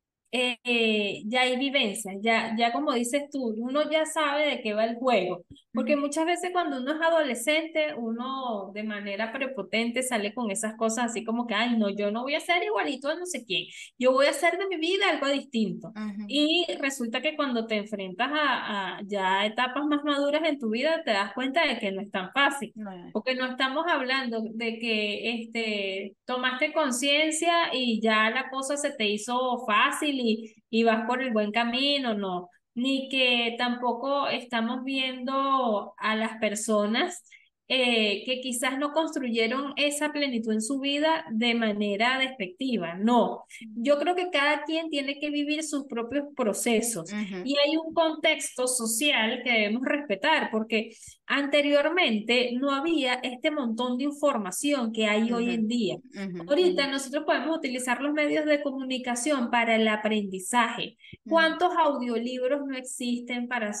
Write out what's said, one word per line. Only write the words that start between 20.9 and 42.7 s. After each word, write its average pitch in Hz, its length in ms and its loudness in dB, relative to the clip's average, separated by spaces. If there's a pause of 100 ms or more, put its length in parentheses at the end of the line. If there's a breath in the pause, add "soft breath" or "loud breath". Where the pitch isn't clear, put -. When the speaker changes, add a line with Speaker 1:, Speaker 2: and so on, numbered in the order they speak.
Speaker 1:
te 233 80 0
das 202 200 0
cuenta 269 320 0
de 254 140 0
que 196 140 -2
no 190 80 -6
es 202 100 -10
tan 185 220 -4
fácil. - 420 2
Speaker 2:
No 214 160 -10
es. 175 220 -14
Speaker 1:
Porque 254 240 -2
no 254 100 -2
estamos 262 420 -2
hablando 254 540 0
de 226 380 -4
que, 214 540 -2
este, 208 920 -4
tomaste 254 480 -2
conciencia 302 800 2 (200)
y 240 280 0
ya 220 300 4
la 254 200 -2
cosa 269 260 -2
se 285 140 -2
te 220 180 -2
hizo 240 580 -2
fácil 269 540 2
y, 220 340 0 (160)
y 226 140 4
vas 226 220 4
por 254 160 0
el 262 100 -2
buen 208 200 0
camino, 247 640 0
no. 185 340 -4 (260 loud breath)
Ni 262 360 -2
que 240 480 2
tampoco 247 720 0
estamos 240 540 -2
viendo 262 1160 0
a 214 180 0
las 220 220 -2
personas, 214 840 0 (460 loud breath)
eh, 226 580 2
que 254 140 -2
quizás 262 380 -2
no 294 140 -2
construyeron 262 840 0
esa 294 360 0
plenitud 247 400 0
en 220 80 2
su 269 200 -2
vida 302 500 0
de 233 240 2
manera 220 640 2
despectiva, 220 760 -2